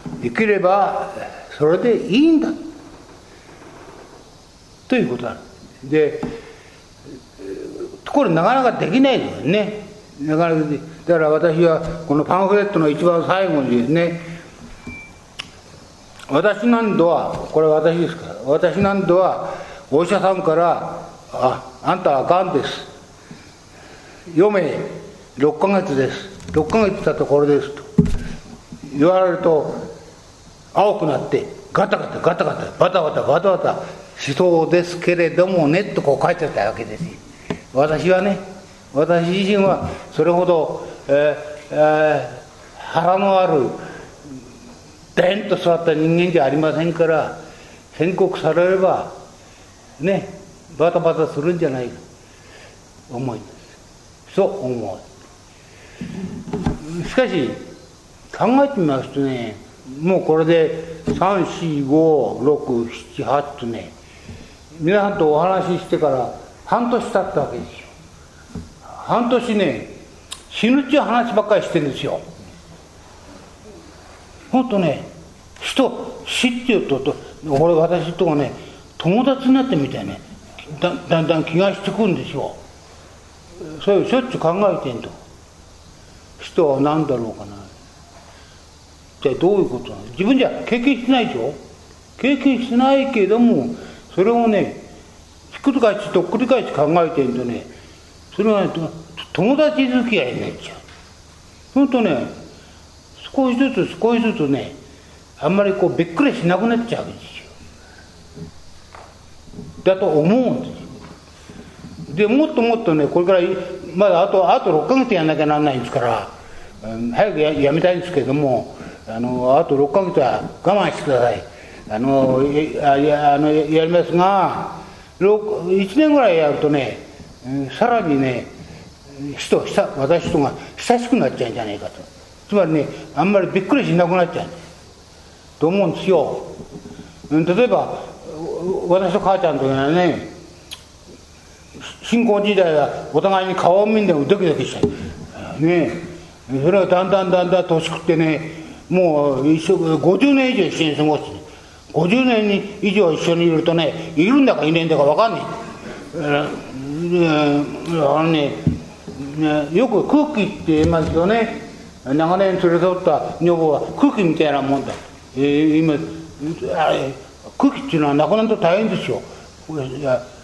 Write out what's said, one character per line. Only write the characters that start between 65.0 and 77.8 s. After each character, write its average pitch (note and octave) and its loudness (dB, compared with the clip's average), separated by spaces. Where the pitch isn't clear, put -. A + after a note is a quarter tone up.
さ G3+ 0
ん - -6
と D#3 4
お D3 2
話 F3+ 0
し - -8
し - -16
て E3 0
か D3+ 0
ら B2 -2
半 A#3+ -2
年 A#3+ 0
経 - -10
っ - -8
た G3 0
わ F#3+ -4
け B2 -10
で - -10
す - -18
よ。 - -20
半 A#3 -4
年 A3+ 0
ね、 D3 -2
死 - 0
ぬ C#4 4
っ - -8
ち D4 4
ゅ C#4+ 6
う - 4
話 A#3 0
ば G#3+ 4
っ G#3 -8
か G#3 4
り D#3+ 0
し - -6
て E3+ 2
る D3 0
ん C3 -2
で - -10
す - -8
よ。 F#2+ -4
ほ B3+ 2
ん B3 -6
と G#3 0
ね、 D#3+ -2
人、 - -2
死 - 0
っ - 0
て A3+ 2
い F#3 0
う - -8
と、 C3 0
と、 - -2
俺、 D#3 4
私 E3 0